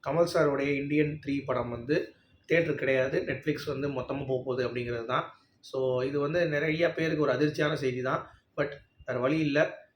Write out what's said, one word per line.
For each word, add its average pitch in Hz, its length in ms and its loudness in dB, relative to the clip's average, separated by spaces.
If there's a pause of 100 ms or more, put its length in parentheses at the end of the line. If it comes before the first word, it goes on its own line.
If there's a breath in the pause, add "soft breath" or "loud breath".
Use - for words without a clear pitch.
கமல் 165 260 4
சாருடைய 139 340 2 (140)
இந்தியன் 147 440 2
த்ரீ 143 200 -2
படம் 120 240 -2
வந்து 120 440 -2 (320 soft breath)
தியேட்டர் 160 300 2
கிடையாது, 135 500 2
Netflix 147 400 -2
வந்து 143 240 -4
மொத்தமா 135 380 -6
போக 131 180 0
போகுது 127 220 -2
அப்படிங்கிறது 120 380 -4
தான். 127 340 -4 (200 loud breath)
So, 131 440 -2
இது 139 160 -2
வந்து 160 280 2
நிறைய 160 460 2
பேருக்கு 160 300 0
ஒரு 135 80 2
அதிர்ச்சியான 147 420 2
செய்தி 131 280 -2
தான். 131 300 -4 (260 loud breath)
But 143 140 -2 (340)
வேற 123 140 -2
வழி 143 200 2
இல்ல 147 460 2 (100)